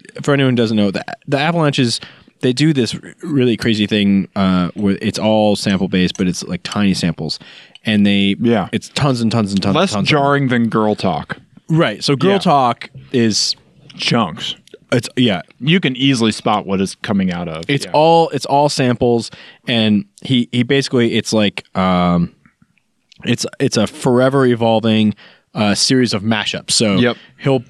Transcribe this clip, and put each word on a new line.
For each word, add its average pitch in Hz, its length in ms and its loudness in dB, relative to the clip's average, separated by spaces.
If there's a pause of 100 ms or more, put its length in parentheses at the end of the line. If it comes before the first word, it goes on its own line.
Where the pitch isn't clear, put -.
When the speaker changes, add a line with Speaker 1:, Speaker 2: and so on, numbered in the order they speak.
(220)
Speaker 1:
for 147 120 0
anyone 135 200 2
who 117 40 2
doesn't 113 200 2
know, 101 140 2
the, 92 120 -6 (240)
the 139 120 -2
Avalanches, 147 600 0 (420)
they 127 120 2
do 151 200 2
this 123 200 0
r-, - 200 -14 (100)
really 123 340 0
crazy 107 300 0
thing, 98 480 2
uh, 92 400 2
where 98 260 0
it's 104 180 -4
all 107 360 2
sample 95 320 -2
based, 92 300 0
but 95 100 0
it's, 87 160 -4
like, - 200 -8
tiny 101 300 -2
samples, 82 460 -4 (460)
and 104 200 2
they, 98 340 2
Speaker 2:
Yeah. 117 320 0
Speaker 1:
it's - 180 -6
tons 135 320 -2
and 113 100 0
tons 107 200 0
and 98 100 0
tons 101 140 0
Speaker 2:
Less 180 160 0
Speaker 1:
and 107 60 -4
tons - 100 -2
of - 40 0
Speaker 2:
jarring 139 380 2
than 117 200 0
Girl 107 260 0
Talk. - 420 -4 (300)
Speaker 1:
Right. 160 360 0
So 143 120 0
Girl 175 180 2
Speaker 2:
Yeah. 202 60 2
Speaker 1:
Talk 139 500 0 (220)
is 113 440 0 (420)
Speaker 2:
Chunks. - 580 -4 (360)
Speaker 1:
It's, 120 260 -2
yeah. 107 240 0 (180)
Speaker 2:
You 160 200 0
can 135 160 -2
easily 123 360 2
spot 104 360 -2
what 95 120 -2
it's 95 160 -2
coming 95 360 -2
out 87 180 -6
of. 80 180 -10
Speaker 1:
It's 143 180 -2
Speaker 2:
Yeah. 92 80 -12
Speaker 1:
all, 165 360 4
it's - 160 -6
all 143 240 2
samples, 120 640 0 (360)
and 110 380 2 (160)
he, 123 300 0
he 120 120 0
basically, 123 520 0
it's 110 180 -2
like, 104 320 0 (120)
um, 90 540 2 (920)
it's, - 220 -2 (140)
it's 135 180 -2
a 104 100 0
forever 131 580 2
evolving, 113 680 2 (400)
uh, 104 180 0
series 123 400 0
of 104 80 -4
mashups. 104 500 -4
So 104 260 2
Speaker 2:
Yep. 120 200 0 (200)
Speaker 1:
he'll, 135 320 0